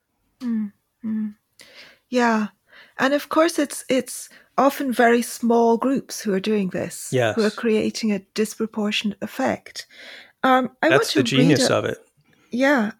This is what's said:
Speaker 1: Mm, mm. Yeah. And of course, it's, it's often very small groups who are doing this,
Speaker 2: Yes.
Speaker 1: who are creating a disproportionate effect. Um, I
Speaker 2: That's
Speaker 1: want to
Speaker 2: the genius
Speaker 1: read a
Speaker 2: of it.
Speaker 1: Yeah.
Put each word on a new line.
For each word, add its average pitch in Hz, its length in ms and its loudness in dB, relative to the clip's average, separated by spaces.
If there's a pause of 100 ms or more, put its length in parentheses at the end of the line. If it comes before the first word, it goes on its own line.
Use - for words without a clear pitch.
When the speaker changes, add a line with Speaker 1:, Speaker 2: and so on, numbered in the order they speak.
(400)
Speaker 1:
Mm, 220 320 -4 (300)
mm. 214 320 -6 (760)
Yeah. 226 380 0 (500)
And 269 160 2
of 285 160 -4
course, 330 280 2
it's, - 300 -4
it's - 400 -4 (300)
often 277 340 2
very 233 300 4
small 233 560 2
groups 254 420 -2
who 208 140 -2
are 190 60 0
doing 208 280 -2
this, - 420 -8
Speaker 2:
Yes. 120 260 2
Speaker 1:
who 220 80 2
are 214 60 2
creating 220 640 -2
a 196 60 -2 (160)
disproportionate 214 880 -4
effect. - 640 -6 (560)
Um, 262 280 2 (120)
I 311 80 2
Speaker 2:
That's 440 100 6
Speaker 1:
want 453 100 -2
to - 100 0
Speaker 2:
the - 20 2
genius 233 400 4
Speaker 1:
read - 80 2
a - 40 2
Speaker 2:
of 110 120 0
it. - 120 -6 (520)
Speaker 1:
Yeah. 254 500 0